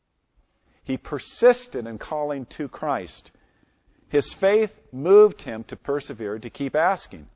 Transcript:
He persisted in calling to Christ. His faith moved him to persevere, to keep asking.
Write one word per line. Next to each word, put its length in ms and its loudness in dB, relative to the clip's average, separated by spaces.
He 140 -6
persisted 920 -2
in 100 -10
calling 480 -8
to 100 -6
Christ. 640 -8
His 240 0
faith 440 2
moved 500 6
him 240 -10
to 120 -14
persevere, 600 -6
to 120 -12
keep 260 -6
asking. 600 -2